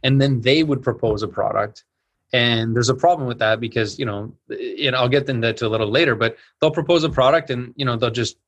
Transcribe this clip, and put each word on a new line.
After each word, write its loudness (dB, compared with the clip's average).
And 4
then 2
they 4
would -2
propose -2
a -6
product. -4
And 2
there's 2
a 2
problem 2
with -6
that 2
because, -4
you -4
know, -8
and -4
I'll 2
get 0
into -2
that -2
a -2
little -2
later, 2
but -2
they'll 2
propose 0
a 0
product 2
and, -6
you -6
know, 0
they'll 0
just -4